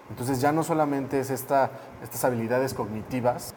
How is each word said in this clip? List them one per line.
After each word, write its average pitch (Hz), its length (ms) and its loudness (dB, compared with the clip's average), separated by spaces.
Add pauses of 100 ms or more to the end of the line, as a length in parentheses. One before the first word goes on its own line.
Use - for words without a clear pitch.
Entonces 120 320 -2
ya 147 120 6
no 160 100 4
solamente 143 580 0
es 123 80 -2
esta, 131 420 2 (320)
estas - 220 -4
habilidades 127 480 2
cognitivas, 120 840 -2